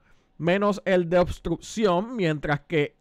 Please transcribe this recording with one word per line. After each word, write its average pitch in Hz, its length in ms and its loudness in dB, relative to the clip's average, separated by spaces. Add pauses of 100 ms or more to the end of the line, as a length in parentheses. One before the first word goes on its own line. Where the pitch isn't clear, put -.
(380)
menos 202 460 0
el 180 260 2
de 180 100 4
obstrucción, 185 960 -2
mientras 151 460 -2
que - 400 -2